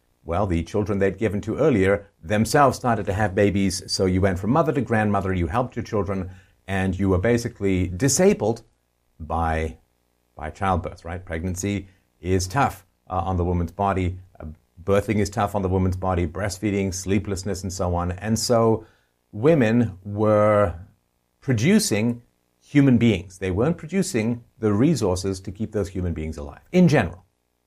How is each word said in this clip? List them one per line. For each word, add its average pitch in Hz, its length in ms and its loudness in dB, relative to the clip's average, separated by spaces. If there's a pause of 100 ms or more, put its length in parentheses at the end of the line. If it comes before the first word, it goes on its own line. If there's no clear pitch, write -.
(240)
well, 95 240 -2
the 85 160 0
children 101 360 -2
they'd 95 180 0
given 101 240 -2
to 101 160 -6
earlier 101 500 2 (160)
themselves 113 540 2
started 110 300 -2
to 101 60 -2
have 98 220 -2
babies, 98 560 2
so 98 140 0
you 92 160 2
went 95 180 0
from 98 120 -2
mother 156 200 2
to 139 80 -2
grandmother, 104 540 0
you 87 140 0
helped 120 280 -4
your 117 80 -6
children, 95 480 -4 (360)
and 95 300 -2
you 98 120 2
were 92 80 4
basically 98 720 0
disabled 135 760 2 (580)
by, 80 580 -4 (580)
by 76 160 -12
childbirth, - 520 -4
right? 87 220 -12
Pregnancy 90 600 -6 (340)
is 92 260 0
tough, 120 380 -2 (240)
uh, 92 60 -4
on 92 200 -2
the 87 100 0
woman's 87 280 -2
body. 95 460 -2 (200)
Uh, - 60 -16 (360)
birthing 101 360 0
is 101 120 0
tough 104 240 -2
on 101 100 -2
the 92 60 0
woman's 92 280 0
body, 92 300 -2
breastfeeding, 98 680 -4
sleeplessness, 95 680 -4
and 95 100 -6
so 90 220 -2
on. 87 180 -2
And 107 240 -2
so 113 480 2 (480)
women 117 680 2
were 104 720 2 (680)
producing 120 800 2 (400)
human 139 380 4
beings. 98 400 2
They 95 100 -2
weren't 123 280 0
producing 123 680 -2 (160)
the 107 140 2
resources 98 680 2
to 95 120 -12
keep 107 200 -8
those 98 180 -2
human 90 240 -4
beings 80 240 -8
alive, 71 240 -14 (100)
in 180 160 6
general, 131 380 0 (420)